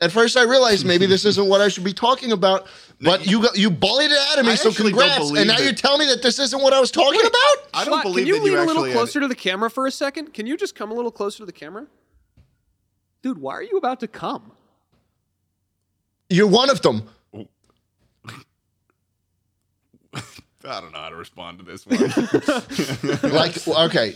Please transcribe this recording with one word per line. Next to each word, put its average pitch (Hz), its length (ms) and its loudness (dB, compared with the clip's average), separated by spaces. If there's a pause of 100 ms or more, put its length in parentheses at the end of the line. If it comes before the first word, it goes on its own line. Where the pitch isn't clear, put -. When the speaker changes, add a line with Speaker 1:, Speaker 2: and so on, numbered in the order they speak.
Speaker 1:
At 170 120 0
first 226 240 2
I 254 60 4
realized 233 440 4
maybe 180 200 4
this 190 180 2
isn't 196 240 2
what 196 140 4
I 208 60 4
should 185 160 -6
be 196 100 -4
talking 254 380 0
about. 190 340 2 (320)
But 170 280 0
Speaker 2:
No, 190 40 0
Speaker 1:
you 214 120 2
got, 208 160 2
you 208 120 4
bullied 254 400 0
it 294 60 2 (140)
out 302 80 0
of 262 80 2
me, 226 60 4
Speaker 2:
I - 20 4
Speaker 1:
so 220 160 2
Speaker 2:
actually 208 220 0
don't 208 80 2
Speaker 1:
congrats. 285 180 4
Speaker 2:
believe 147 240 -2
Speaker 1:
And 202 60 4
now 220 100 2
Speaker 2:
that 262 60 0
Speaker 1:
you're 277 100 0
telling 277 260 0
me 302 140 2
that - 80 -8
this 240 160 0
isn't 269 240 -2
what 269 100 6
I 269 80 4
was 254 100 2
talking 285 320 2
Speaker 3:
Wait, 453 40 4
Speaker 1:
about? 539 480 2
Speaker 2:
I 175 100 -2
don't 302 140 0
Speaker 3:
Schlatt, 311 60 -2
Speaker 2:
believe 359 200 -2
Speaker 3:
can - 40 -2
you 415 120 0
Speaker 2:
that 427 60 -6
you 392 60 2
Speaker 3:
lean - 20 0
a - 100 0
little 320 60 0 (140)
Speaker 2:
actually 262 80 -2
had 247 40 0
Speaker 3:
closer 233 240 -2
to 277 80 -2
the 247 60 -2
camera 202 360 -4
for 262 160 -4
a 269 40 -2
second? 294 420 -8
Can 214 140 -10
you 277 100 -6
just 381 180 -6
come 214 160 -12
a 220 40 -8
little 240 160 -6
closer 202 280 -8
to 220 60 -20
the 175 80 -16
camera? 190 340 -18 (1400)
Dude, 254 140 -6
why 269 180 -10
are - 80 -12
you 427 140 -6
about 262 240 -4
to 220 80 -10
come? - 440 -10 (1800)
Speaker 1:
You're 185 160 4
one 233 240 2
of 220 100 0
them. 117 220 0 (320)
Speaker 2:
<laughs> 104 120 -16 (2750)
I - 680 -16
don't 85 120 -20
know 78 60 -12
how 80 120 -12
to 82 60 -16
respond 87 420 -18
to 95 60 -20
this 87 220 -20
one. 247 120 -4
<laughs> 151 1300 -4
Speaker 1:
Like, 165 380 -2
okay, 156 480 0